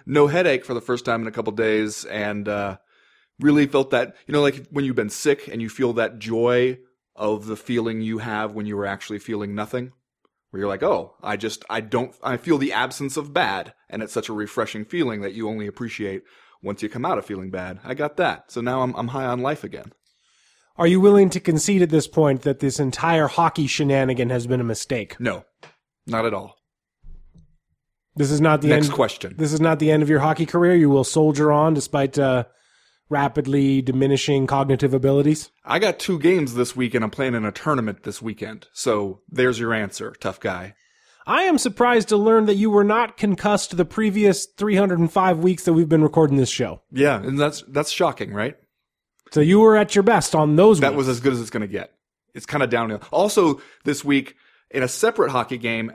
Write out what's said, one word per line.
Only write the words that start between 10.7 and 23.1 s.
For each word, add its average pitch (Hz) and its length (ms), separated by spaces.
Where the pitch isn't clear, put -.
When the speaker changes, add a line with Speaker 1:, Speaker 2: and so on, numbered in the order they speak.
Speaker 1:
"Oh, 110 400
I 104 160
just, 107 320
I 113 100
don't, 117 420
I 127 140
feel 151 220
the 135 160
absence 127 420
of 147 160
bad," 101 400
and 110 140
it's 107 100
such 113 160
a 113 60
refreshing 107 500
feeling 123 380
that 98 100
you 110 160
only 107 180
appreciate 101 580
once 101 200
you 107 80
come 127 160
out 185 100
of 101 80
feeling 95 260
bad. 92 340
I 123 100
got 147 240
that. 131 340
So 120 80
now 127 220
I'm, 123 140
I'm 120 120
high 135 160
on 123 160
life 143 240
again. - 280
Speaker 2:
Are 170 100
you 185 140
willing 202 300
to 180 100
concede 180 400
at 180 80
this 151 180
point 143 360
that 139 180
this 135 180
entire 151 500